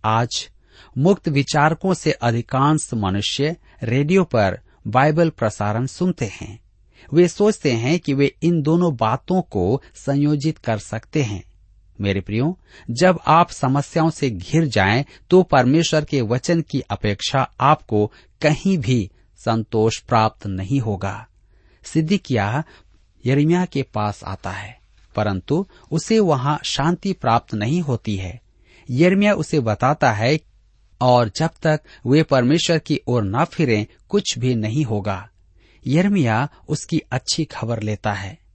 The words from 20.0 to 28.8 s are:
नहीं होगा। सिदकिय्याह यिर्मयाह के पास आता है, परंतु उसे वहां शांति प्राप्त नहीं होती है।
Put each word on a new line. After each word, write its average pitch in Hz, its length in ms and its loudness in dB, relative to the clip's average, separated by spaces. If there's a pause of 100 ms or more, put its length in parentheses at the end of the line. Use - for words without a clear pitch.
नहीं 95 320 -4
होगा। 98 480 -6 (560)
सिदकिय्याह 135 800 -2 (640)
यिर्मयाह 156 400 2
के 139 180 -6
पास 104 400 -6
आता 95 280 -10
है, 95 280 -14 (360)
परंतु 107 500 -2 (260)
उसे 220 280 0
वहां 147 440 2
शांति 175 500 -2
प्राप्त 117 400 0
नहीं 117 280 -2
होती 120 340 -4
है। 92 260 -10 (480)